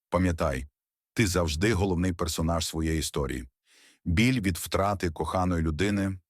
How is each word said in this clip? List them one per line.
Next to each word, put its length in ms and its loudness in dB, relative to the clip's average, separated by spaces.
пам'ятай, 560 0
ти 120 2
завжди 460 2
головний 400 0
персонаж 540 -2
своєї 320 -2
історії. 500 -4
Біль 360 4
від 160 0
втрати 540 0
коханої 520 0
людини, 560 0